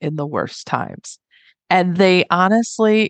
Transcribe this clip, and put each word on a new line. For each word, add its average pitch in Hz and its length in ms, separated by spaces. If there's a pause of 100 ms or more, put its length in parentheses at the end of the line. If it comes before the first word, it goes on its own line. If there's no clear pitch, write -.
in 156 160
the 147 100
worst - 400
times. - 500 (520)
And 180 260
they 185 340
honestly, 214 800